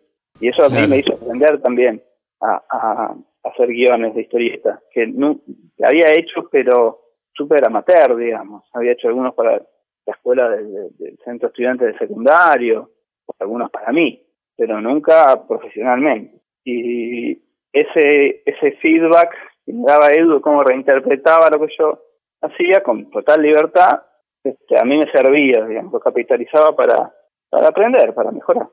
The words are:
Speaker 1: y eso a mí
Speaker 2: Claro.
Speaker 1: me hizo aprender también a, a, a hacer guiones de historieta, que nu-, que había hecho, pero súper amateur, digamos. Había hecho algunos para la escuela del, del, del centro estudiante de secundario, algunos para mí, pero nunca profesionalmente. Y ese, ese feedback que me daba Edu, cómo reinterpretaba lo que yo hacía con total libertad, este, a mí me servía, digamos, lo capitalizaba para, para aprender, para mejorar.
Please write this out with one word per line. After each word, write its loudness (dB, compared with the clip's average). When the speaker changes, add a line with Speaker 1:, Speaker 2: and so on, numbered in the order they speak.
Speaker 1:
y -2
eso 2
a 4
mí -2
Speaker 2:
Claro. 2
Speaker 1:
me 2
hizo -2
aprender -2
también -2
a, -4
a, -6
a -10
hacer -2
guiones 0
de -4
historieta, -6
que -4
nu-, -4
que -2
había 4
hecho, -2
pero 0
súper 0
amateur, 2
digamos. -8
Había -2
hecho -4
algunos -4
para 0
la -12
escuela -2
del, -6
del, -12
del -16
centro -8
estudiante -4
de -4
secundario, 0
algunos -8
para -10
mí, -2
pero -4
nunca 2
profesionalmente. -4
Y -8
ese, 2
ese -2
feedback 2
que -12
me -8
daba 4
Edu, 4
cómo 2
reinterpretaba 2
lo 2
que -8
yo -2
hacía 0
con -6
total 0
libertad, 2
este, -4
a 2
mí 0
me 0
servía, 2
digamos, -8
lo -6
capitalizaba 0
para, 0
para 2
aprender, 2
para -4
mejorar. -4